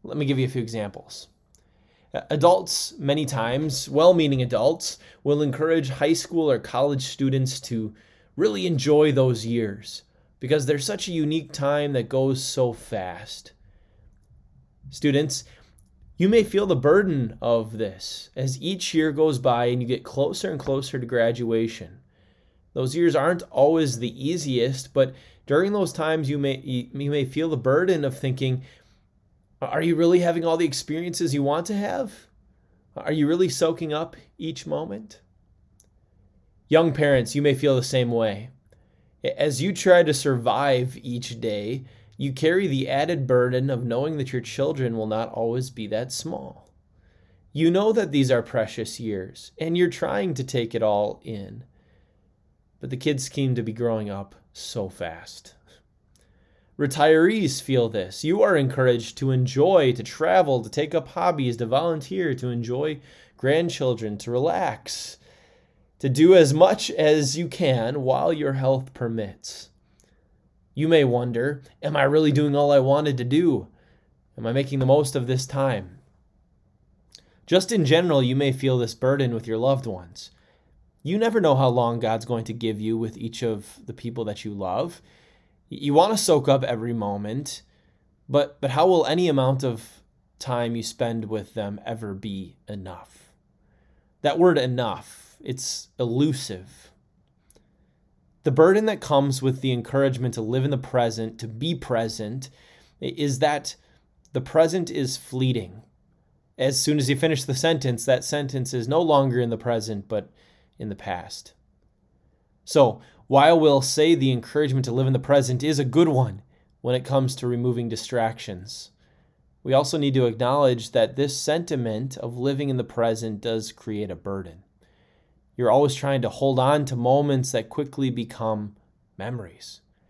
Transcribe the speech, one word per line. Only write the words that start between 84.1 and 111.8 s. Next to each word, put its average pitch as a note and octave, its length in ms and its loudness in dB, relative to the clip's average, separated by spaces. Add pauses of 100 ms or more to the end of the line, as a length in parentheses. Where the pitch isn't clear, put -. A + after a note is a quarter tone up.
that G#2 200 -8
you G#2+ 80 -8
love. G2+ 480 -6 (680)
Y-, - 120 -12
you C#3+ 120 0
want F3+ 160 6
to A3 80 0
soak D3 300 2
up C3+ 160 4
every A#2+ 280 -4
moment, G#2+ 680 -6 (680)
but, C#3+ 320 0
but C#3 120 -2
how D#3 160 4
will E3+ 180 4
any E3+ 220 2
amount C3+ 340 2
of A#2 400 -6 (380)
time A#2+ 340 -4
you A#2 80 -6
spend A2+ 440 -4
with G#2 280 -8
them G2+ 320 -8
ever A2+ 260 -8
be F#2+ 440 -10 (100)
enough? F#2 640 -16 (920)
That D3 180 0
word E3+ 180 6
enough, B2 840 -4
it's - 440 -8 (100)
elusive. A#2+ 960 -4 (1500)
The D3 80 2
burden F#3 340 6
that G#3+ 140 -2
comes C#3 420 0
with C3 180 -2
the C3 120 -2
encouragement B2 600 -2
to A#2+ 60 -6
live B2 240 -2
in D3 60 -2
the C3+ 80 -2
present, A2+ 600 -4
to A#2 80 -10
be B2+ 260 -6
present, A2+ 720 -6 (540)
i-, C#3 40 -8 (100)
is C#3+ 240 -4
that D3 340 -2 (580)
the B2+ 80 -4
present D#3+ 480 2
is C#3 280 -4
fleeting. A#2 640 -4 (760)
As C3 240 0
soon D3+ 180 2
as C3+ 120 0
you C#3 60 2
finish D3+ 260 0
the C3 140 -4
sentence, C3+ 480 -2
that B2+ 180 2
sentence C3 500 -4
is A#2+ 140 -4
no D3+ 160 2
longer C#3 380 4
in A#2+ 100 -2
the A2 80 -4
present, A2 480 -4
but G#2 240 -6 (480)
in A2+ 120 -8
the G2 40 -10
past. - 600 -12 (1080)